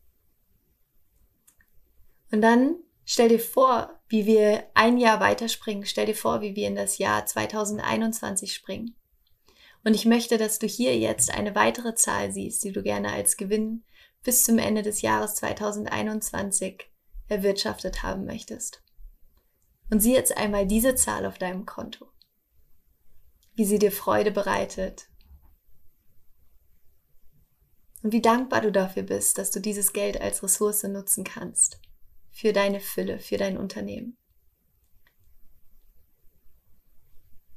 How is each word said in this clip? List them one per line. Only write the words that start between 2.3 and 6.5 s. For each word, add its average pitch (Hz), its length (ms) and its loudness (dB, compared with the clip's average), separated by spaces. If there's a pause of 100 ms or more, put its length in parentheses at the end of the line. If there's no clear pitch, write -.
Und 214 100 2
dann 247 360 6 (280)
stell - 240 4
dir 226 120 6
vor, 254 680 2
wie 214 180 2
wir 208 480 6
ein 233 240 6
Jahr 220 220 4
weiterspringen. 208 680 -2
Stell 214 200 -2
dir 214 100 -2
vor, 226 240 -2
wie 208 160 -6